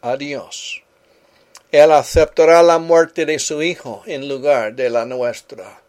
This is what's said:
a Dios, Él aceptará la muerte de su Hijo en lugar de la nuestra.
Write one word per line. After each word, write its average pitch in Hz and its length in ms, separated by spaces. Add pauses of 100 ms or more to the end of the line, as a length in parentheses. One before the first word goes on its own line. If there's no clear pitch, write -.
a 120 140
Dios, 139 640 (880)
Él 156 200
aceptará 160 720
la 165 160
muerte 165 460
de 156 120
su 151 240
Hijo 156 460
en 143 220
lugar 131 440
de 127 160
la 117 160
nuestra. 120 840